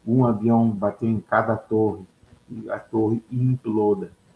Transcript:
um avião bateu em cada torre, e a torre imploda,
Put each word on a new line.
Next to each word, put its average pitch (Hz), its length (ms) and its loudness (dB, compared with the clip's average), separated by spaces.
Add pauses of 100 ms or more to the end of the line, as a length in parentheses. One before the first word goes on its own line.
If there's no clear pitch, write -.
um 123 200 4
avião 117 440 2
bateu 104 400 -4
em 110 100 -2
cada 113 360 0
torre, 107 500 -2 (440)
e 110 220 -14
a 104 80 -6
torre 110 520 -2
imploda, 107 800 0 (240)